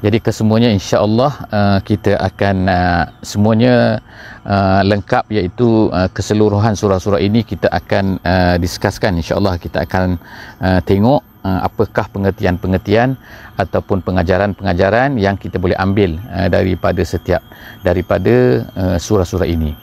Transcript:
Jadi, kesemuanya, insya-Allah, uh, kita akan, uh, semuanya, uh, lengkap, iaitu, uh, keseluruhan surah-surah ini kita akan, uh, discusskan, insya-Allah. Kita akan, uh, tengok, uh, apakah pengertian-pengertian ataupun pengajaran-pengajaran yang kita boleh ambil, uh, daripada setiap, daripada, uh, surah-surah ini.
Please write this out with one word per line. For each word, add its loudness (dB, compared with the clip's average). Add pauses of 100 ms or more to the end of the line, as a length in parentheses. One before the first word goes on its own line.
Jadi, 0
kesemuanya, 2
insya-Allah, 0 (200)
uh, 2
kita 0
akan, -2
uh, 2 (160)
semuanya, 2 (480)
uh, 2
lengkap, 0
iaitu, 0
uh, 0
keseluruhan 2
surah-surah 0
ini 2
kita -2
akan, -2
uh, 2
discusskan, -2
insya-Allah. -2
Kita -6
akan, -2 (480)
uh, 2
tengok, 2 (240)
uh, -2
apakah -4
pengertian-pengertian 0 (440)
ataupun -2
pengajaran-pengajaran 0
yang 0
kita -6
boleh 0
ambil, 0 (160)
uh, -2
daripada 0
setiap, -4 (400)
daripada, 2 (160)
uh, 0
surah-surah 0
ini. -2